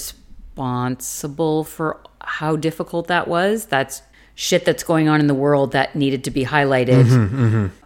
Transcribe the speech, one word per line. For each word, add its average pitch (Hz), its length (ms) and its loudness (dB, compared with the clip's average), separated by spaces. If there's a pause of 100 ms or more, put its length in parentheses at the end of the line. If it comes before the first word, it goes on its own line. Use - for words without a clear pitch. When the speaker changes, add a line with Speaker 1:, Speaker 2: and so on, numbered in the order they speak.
(540)
Speaker 1:
responsible 139 1080 -4
for 156 340 -6 (220)
how 156 360 -4
difficult 165 520 -6
that 175 200 -2
was. 196 380 -2
That's - 360 -4 (320)
shit - 300 0
that's 156 180 0
going 160 260 2
on 151 120 4
in 147 60 4
the 143 80 2
world 139 380 2
that 135 220 -2
needed 135 300 -2
to 135 60 -4
be 131 140 -2
highlighted. 131 600 4
Speaker 2:
Mm-hmm, 117 400 4
mm-hmm. 110 220 2 (200)